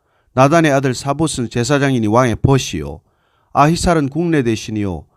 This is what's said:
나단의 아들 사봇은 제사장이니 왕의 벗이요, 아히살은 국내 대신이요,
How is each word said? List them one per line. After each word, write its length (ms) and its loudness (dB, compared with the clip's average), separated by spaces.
나단의 400 4
아들 220 0
사봇은 560 -4
제사장이니 580 0
왕의 340 2
벗이요, 580 -2
아히살은 560 2
국내 340 -2
대신이요, 640 -4